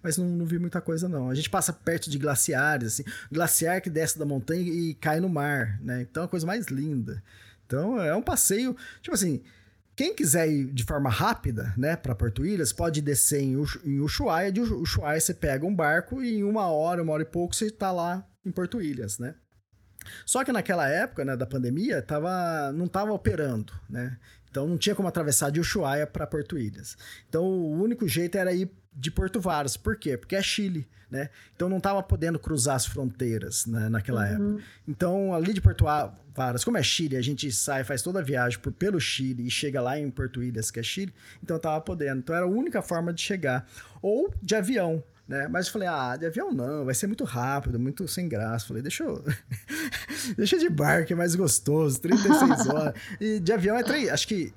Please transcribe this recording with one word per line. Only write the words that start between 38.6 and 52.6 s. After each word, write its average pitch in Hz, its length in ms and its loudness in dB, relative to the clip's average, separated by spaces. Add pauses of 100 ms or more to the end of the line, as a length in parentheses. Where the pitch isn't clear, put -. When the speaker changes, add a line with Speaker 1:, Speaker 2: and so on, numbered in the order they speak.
Speaker 1:
pelo 185 300 0
Chile 127 440 -2
e 123 60 -2
chega 135 300 -2
lá 131 180 0
em 147 100 -2
Porto 127 320 -4
Ilhas, 117 300 -4
que - 80 -6
é 117 40 -4
Chile, 190 300 -4 (300)
então 165 160 -2
tava 156 220 0
podendo. 147 380 -4
Então 160 140 -4
era 175 120 2
a 180 40 2
única 233 320 0
forma 170 320 -2
de 165 80 -4
chegar. 143 460 -2 (340)
Ou 254 400 2
de 196 140 0
avião, 185 480 2 (240)
né? 139 220 -2
Mas 175 180 0
eu - 60 -8
falei, 196 140 -2
"Ah, 135 280 0
de 160 100 -6
avião 247 260 -2
não, 139 340 -2
vai 127 100 0
ser - 120 0
muito 220 180 -2
rápido, 127 540 -2
muito 139 280 -2
sem 180 220 -2
graça." 107 380 -2
Falei, 113 140 -6
"Deixa 160 220 -4
eu, - 200 -4
<laughs> 277 1120 -6
deixa 349 200 2
de 330 120 4
barco, 156 420 4
é 170 40 2
mais 170 200 2
gostoso, 151 640 2
trinta 202 280 4
e 285 60 8
seis 262 340 6